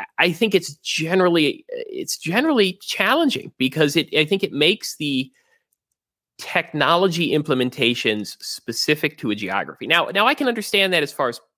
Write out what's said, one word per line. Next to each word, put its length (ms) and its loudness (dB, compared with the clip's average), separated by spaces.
I 140 4
think 200 0
it's 260 0
generally, 920 0
it's 500 -8
generally 640 0
challenging 760 0
because 380 2
it, 220 0
I 80 4
think 180 -2
it 100 -2
makes 440 0
the 340 -2
technology 920 0
implementations 1120 0
specific 760 -4
to 120 -2
a 60 -2
geography. 500 -6
Now, 200 2
now 200 0
I 80 4
can 140 -2
understand 440 0
that 120 2
as 80 -4
far 160 0
as 120 -8